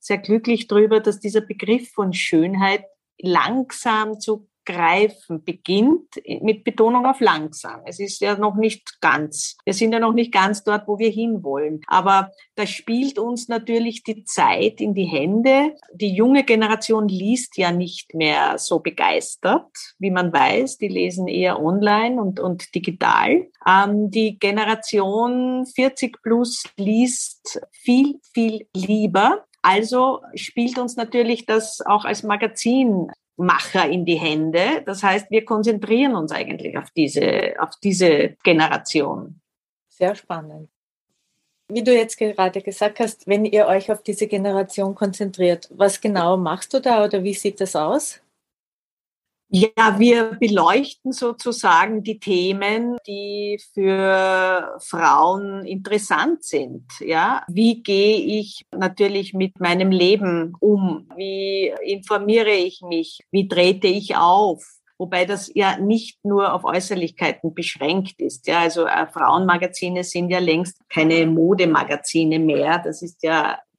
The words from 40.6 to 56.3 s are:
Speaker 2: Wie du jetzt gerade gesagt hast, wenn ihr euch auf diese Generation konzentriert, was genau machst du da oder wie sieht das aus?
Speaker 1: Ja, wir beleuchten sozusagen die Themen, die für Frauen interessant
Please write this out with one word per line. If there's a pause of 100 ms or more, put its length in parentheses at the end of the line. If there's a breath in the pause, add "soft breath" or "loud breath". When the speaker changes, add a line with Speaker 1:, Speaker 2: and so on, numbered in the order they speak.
Speaker 2:
Wie
du
jetzt
gerade
gesagt
hast,
wenn
ihr
euch
auf
diese
Generation
konzentriert,
was
genau
machst
du
da
oder
wie
sieht
das
aus? (1300)
Speaker 1:
Ja,
wir
beleuchten
sozusagen
die
Themen, (100)
die (140)
für
Frauen
interessant